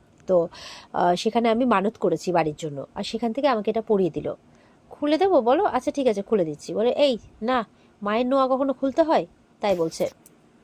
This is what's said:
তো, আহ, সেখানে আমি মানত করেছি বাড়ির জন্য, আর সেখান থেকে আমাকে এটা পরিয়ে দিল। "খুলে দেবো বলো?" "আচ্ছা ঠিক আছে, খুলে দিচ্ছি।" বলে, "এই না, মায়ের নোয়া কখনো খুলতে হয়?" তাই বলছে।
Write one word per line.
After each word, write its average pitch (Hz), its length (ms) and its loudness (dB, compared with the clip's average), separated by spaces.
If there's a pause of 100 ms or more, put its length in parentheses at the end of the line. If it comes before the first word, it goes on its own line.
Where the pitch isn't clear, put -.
(280)
তো, 180 200 4 (460)
আহ, 175 220 2
সেখানে 233 340 0
আমি 233 160 2
মানত 214 320 2
করেছি 170 340 -2
বাড়ির 160 240 2
জন্য, 143 300 -10 (100)
আর 196 80 -6
সেখান 226 300 -4
থেকে 285 140 0
আমাকে 220 240 0
এটা 220 100 -2
পরিয়ে 190 280 2
দিল। 151 180 -6 (600)
"খুলে 294 280 0
দেবো 359 240 4
বলো?" 277 240 4
"আচ্ছা 277 260 -2
ঠিক 262 160 0
আছে, 196 140 0
খুলে 196 240 0
দিচ্ছি।" 151 280 -8
বলে, 214 160 0
"এই 262 280 2 (240)
না, 247 160 -2 (440)
মায়ের 214 260 -2
নোয়া 262 200 2
কখনো 262 260 0
খুলতে 269 280 0
হয়?" 302 240 2 (360)
তাই 202 140 2
বলছে। 165 340 -2 (540)